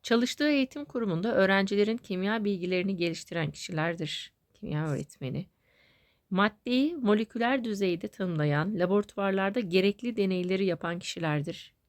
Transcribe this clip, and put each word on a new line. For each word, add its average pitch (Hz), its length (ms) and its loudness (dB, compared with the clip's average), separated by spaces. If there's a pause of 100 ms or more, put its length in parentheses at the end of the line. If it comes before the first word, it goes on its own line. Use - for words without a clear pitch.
Çalıştığı 247 460 2
eğitim 285 360 0
kurumunda 214 500 -2
öğrencilerin 196 600 4
kimya 202 460 -2
bilgilerini 185 520 0
geliştiren 165 560 -2
kişilerdir 160 840 -4 (200)
kimya 151 340 -4
öğretmeni. 139 640 -6 (800)
Maddeyi 247 640 2
moleküler 233 680 0
düzeyde 196 440 -2
tanımlayan, 165 720 0
laboratuvarlarda 196 800 0
gerekli 202 580 0
deneyleri 190 480 0
yapan 170 340 -2
kişilerdir. 160 760 -4 (160)